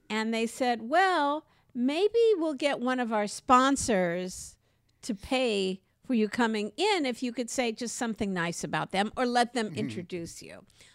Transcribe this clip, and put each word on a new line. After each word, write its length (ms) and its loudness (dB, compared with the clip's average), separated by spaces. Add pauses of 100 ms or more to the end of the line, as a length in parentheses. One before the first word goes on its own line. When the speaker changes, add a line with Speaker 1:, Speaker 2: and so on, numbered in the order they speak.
Speaker 1:
and 260 -2
they 120 0
said, 420 -2
"Well, 580 2 (260)
maybe 460 0 (180)
we'll 180 0
get 260 -2
one 180 0
of 140 -2
our 160 0
sponsors 1300 2 (460)
to 120 -4
pay 640 0 (240)
for 100 -2
you 140 4
coming 480 0
in 300 2
if 160 -4
you 100 -4
could 160 -4
say 220 0
just 240 -8
something 400 -4
nice 300 -2
about 260 -4
them 260 0
or 80 0
let 300 2
them 140 0
Speaker 2:
Mm-hmm. 100 -8
Speaker 1:
introduce 640 -8
you." 220 -18 (300)